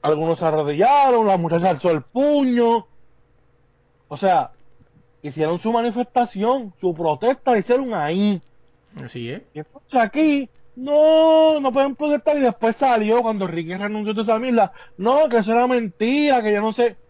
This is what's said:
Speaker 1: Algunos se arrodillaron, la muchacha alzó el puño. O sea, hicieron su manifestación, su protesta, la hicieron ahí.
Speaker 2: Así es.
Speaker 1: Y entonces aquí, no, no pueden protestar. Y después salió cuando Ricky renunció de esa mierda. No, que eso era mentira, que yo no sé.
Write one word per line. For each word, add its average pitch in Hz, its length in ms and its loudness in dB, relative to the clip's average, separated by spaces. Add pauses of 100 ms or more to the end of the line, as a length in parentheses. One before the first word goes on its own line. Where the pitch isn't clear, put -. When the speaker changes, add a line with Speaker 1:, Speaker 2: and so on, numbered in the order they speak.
Speaker 1:
Algunos 160 380 -2
se 170 80 -6
arrodillaron, 214 800 2
la 190 100 2
muchacha 170 340 0
alzó 175 200 0
el 156 120 0
puño. 247 840 0 (1200)
O 143 80 -14
sea, 170 360 0 (720)
hicieron 156 380 -4
su 226 120 -4
manifestación, 233 1080 -2
su 180 140 -2
protesta, 170 580 -2
la 220 60 2
hicieron 247 360 -2
ahí. 180 460 -2 (640)
Speaker 2:
Así 120 260 -12
es. 180 120 -12 (100)
Speaker 1:
Y 147 60 -14
entonces 247 420 -6
aquí, 285 480 0 (280)
no, 311 840 4
no 269 120 -2
pueden 277 240 0
protestar. 294 420 -2
Y 285 40 0
después 226 340 0
salió 233 460 2
cuando 214 240 -4
Ricky 165 280 -8
renunció 208 400 -6
de 220 80 -4
esa 220 160 0
mierda. 233 340 0 (240)
No, 269 320 2
que 233 100 2
eso 214 140 0
era 240 140 2
mentira, 247 760 0
que 214 100 0
yo 208 100 0
no 220 100 -2
sé. 233 240 -2 (140)